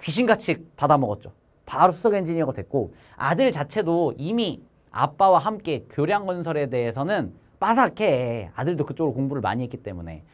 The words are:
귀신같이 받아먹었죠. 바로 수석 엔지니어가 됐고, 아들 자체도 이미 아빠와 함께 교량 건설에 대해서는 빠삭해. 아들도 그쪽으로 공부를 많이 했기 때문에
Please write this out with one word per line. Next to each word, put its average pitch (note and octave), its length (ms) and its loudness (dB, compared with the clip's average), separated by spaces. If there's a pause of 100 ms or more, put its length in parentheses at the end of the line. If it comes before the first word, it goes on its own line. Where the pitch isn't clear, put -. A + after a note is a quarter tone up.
귀신같이 G3 640 0 (120)
받아먹었죠. C3+ 560 2 (320)
바로 E3 260 4
수석 G#3 240 0
엔지니어가 E3 380 -2
됐고, G#2+ 420 -4 (220)
아들 G3+ 340 2
자체도 D#3+ 680 0
이미 F#3 460 -4 (300)
아빠와 C#3+ 480 4
함께 F3 500 -4
교량 G3+ 360 0
건설에 E3 440 -2
대해서는 B2+ 640 -2 (240)
빠삭해. E3 960 0
아들도 D3 300 -2
그쪽으로 C#3+ 280 -2
공부를 C3+ 300 -4
많이 G#2+ 220 -2
했기 A#2+ 140 -10
때문에 E2+ 440 -12 (120)